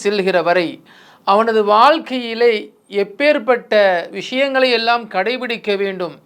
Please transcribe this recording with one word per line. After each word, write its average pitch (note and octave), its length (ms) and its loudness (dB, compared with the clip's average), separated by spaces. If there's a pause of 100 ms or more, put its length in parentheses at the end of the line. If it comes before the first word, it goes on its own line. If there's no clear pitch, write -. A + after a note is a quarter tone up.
செல்கிற F#3+ 400 0
வரை F3 400 0 (400)
அவனது A3 400 2
வாழ்க்கையிலே A#3 1120 0 (160)
எப்பேற்பட்ட G#3 1200 0
விஷயங்களை C4 600 -2
எல்லாம் A#3 380 0
கடைபிடிக்க A3 680 -4
வேண்டும் F#3 380 -6 (100)